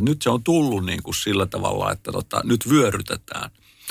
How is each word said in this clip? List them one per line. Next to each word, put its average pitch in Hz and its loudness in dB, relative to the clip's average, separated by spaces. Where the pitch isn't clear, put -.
nyt 147 2
se 120 2
on 120 0
tullut 139 2
niin 90 -4
kuin - -8
sillä 98 0
tavalla, 95 -2
että - -8
tota, - -4
nyt 117 0
vyörytetään. 101 0